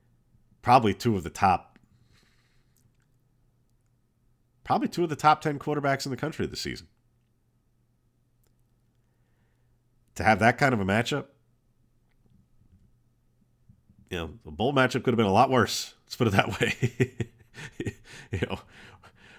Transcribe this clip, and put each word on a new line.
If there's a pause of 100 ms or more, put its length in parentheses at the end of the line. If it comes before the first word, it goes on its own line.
(600)
Probably
two
of
the
top, (2750)
probably
two
of
the
top
ten
quarterbacks
in
the
country
this
season. (3250)
To
have
that
kind
of
a
matchup, (2750)
you
know, (120)
the
bowl
matchup
could
have
been
a
lot
worse. (100)
Let's
put
it
that
<laughs>
way. (1080)
You
know, (800)